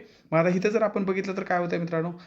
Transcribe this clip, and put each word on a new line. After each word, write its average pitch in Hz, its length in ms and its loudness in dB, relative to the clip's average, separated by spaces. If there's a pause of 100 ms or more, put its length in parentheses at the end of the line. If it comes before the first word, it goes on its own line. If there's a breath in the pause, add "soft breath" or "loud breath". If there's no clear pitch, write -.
(320 loud breath)
मग 160 60 4
आता 170 100 4
इथं 185 200 2
जर 226 140 2
आपण 208 220 0
बघितलं 190 320 -2
तर 196 60 -6
काय 185 160 -2
होतं 175 200 -2
मित्रांनो, 170 340 -2 (140 loud breath)